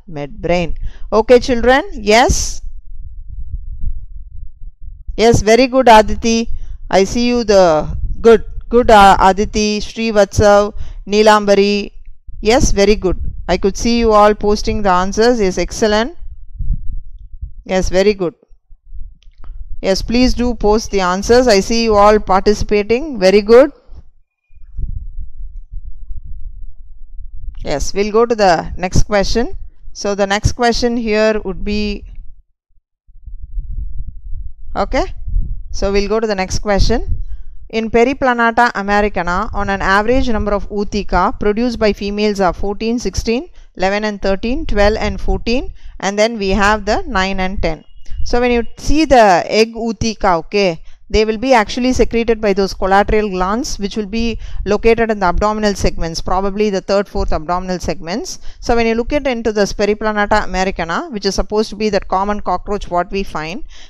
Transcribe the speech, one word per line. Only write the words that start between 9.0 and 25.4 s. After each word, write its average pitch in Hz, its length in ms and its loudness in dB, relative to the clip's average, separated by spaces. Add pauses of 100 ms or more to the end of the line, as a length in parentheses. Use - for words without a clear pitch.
Aditi, 208 600 2
Srivatsav, 208 960 2 (320)
Neelambari. 202 840 4 (460)
Yes, 226 300 2
very 202 260 4
good. 185 220 -2 (300)
I 180 100 0
could 196 180 0
see 240 220 0
you 226 140 2
all 208 240 6
posting 214 480 -2
the 196 80 2
answers. 208 500 2
Yes, 185 160 0
excellent. 214 580 -2 (1500)
Yes, 185 260 0
very 196 240 2
good. 185 220 -6 (1500)
Yes, 185 220 0
please 240 320 2
do 240 180 0
post 214 380 0
the 196 100 0
answers. 202 460 2
I 196 140 4
see 226 240 0
you 214 100 2
all 208 240 6
participating. 208 1000 0
Very 190 220 4
good. 240 300 6 (4000)